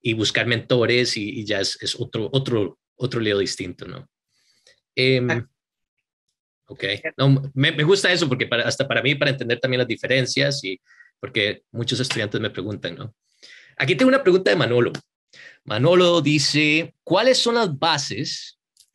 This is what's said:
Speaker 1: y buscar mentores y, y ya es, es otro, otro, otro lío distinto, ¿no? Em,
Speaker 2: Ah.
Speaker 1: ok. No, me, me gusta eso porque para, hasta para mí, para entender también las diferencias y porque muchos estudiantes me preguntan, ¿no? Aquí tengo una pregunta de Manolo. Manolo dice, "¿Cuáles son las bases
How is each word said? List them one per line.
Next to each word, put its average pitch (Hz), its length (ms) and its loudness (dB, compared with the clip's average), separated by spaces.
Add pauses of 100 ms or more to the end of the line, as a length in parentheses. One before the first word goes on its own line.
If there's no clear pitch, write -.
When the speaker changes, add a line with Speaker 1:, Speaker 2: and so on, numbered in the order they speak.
Speaker 1:
y 117 120 -2
buscar 110 340 0
mentores 120 720 0
y, 104 240 -6
y 104 40 -10
ya 101 160 -4
es, - 220 -4
es - 160 -6
otro, 107 340 -6
otro, 120 460 -2 (160)
otro - 260 -6
lío 104 180 0
distinto, 90 480 -6
¿no? 90 220 -16 (840)
Em, 127 360 2
Speaker 2:
Ah. 120 160 -2 (1200)
Speaker 1:
ok. 98 160 -10 (320)
No, 139 260 4 (120)
me, 143 180 0
me 151 100 -2
gusta 185 300 4
eso 165 160 2
porque 123 180 -2
para, 120 220 -2
hasta 135 180 -2
para 117 160 0
mí, 139 120 2
para 143 160 0
entender 120 300 -2
también 127 180 0
las 123 100 0
diferencias 135 760 -2
y 95 160 -8 (400)
porque 101 420 -4 (100)
muchos 113 280 -4
estudiantes 110 400 -4
me 107 100 -4
preguntan, 92 460 -10
¿no? 110 180 -14 (640)
Aquí 139 180 0
tengo 262 140 4
una 262 140 4
pregunta 185 280 4
de 196 60 4
Manolo. 120 360 2 (720)
Manolo 175 560 4
dice, 151 760 2 (100)
"¿Cuáles 247 340 4
son 240 180 0
las 190 220 0
bases 143 800 -4 (360)